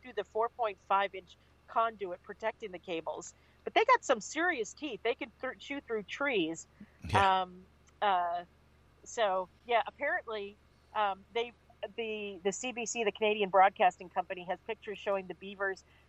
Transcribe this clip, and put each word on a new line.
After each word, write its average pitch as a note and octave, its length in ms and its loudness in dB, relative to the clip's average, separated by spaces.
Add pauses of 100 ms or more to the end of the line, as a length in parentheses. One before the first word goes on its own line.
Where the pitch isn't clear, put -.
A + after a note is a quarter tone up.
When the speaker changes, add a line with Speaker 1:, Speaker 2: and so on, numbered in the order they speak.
Speaker 1:
through B3+ 140 -16
the G3+ 80 -2
four A3 260 -2
point G#3+ 260 -4 (100)
five G3 280 2
inch F#3 200 -14 (340)
conduit A3 560 -2
protecting A3 480 -8
the F3+ 60 -12
cables. - 540 -6 (320)
But - 80 -6
they F#4 140 6
got B4 180 6
some A#3+ 160 2
serious D4+ 540 -2
teeth. C4+ 280 -10
They A#3 120 2
could C4+ 160 -8 (100)
thr-, B3+ 180 -6
chew C#4+ 220 -8
through A3 220 -6
trees. F#3+ 640 -2 (420)
Speaker 2:
Yeah. F#3+ 340 4
Speaker 1:
Um, F#3 100 -6 (500)
uh, F3 400 2 (600)
so, F#3+ 440 0 (180)
yeah, A#3 200 4
apparently, A3 720 -4 (380)
um, G3 260 0 (140)
they, A#3 180 -2 (440)
the, G#3+ 480 -6
the G3 80 2
C B3+ 200 -6
B A#3 120 -6
C, A#3 200 -4
the G3+ 80 2
Canadian G#3+ 360 2
Broadcasting F#3+ 640 6
Company, F3+ 380 -6
has F3+ 180 -4
pictures G#3+ 320 -8
showing G3 280 -2
the D#3+ 100 -10
beavers F#3+ 460 -6 (260)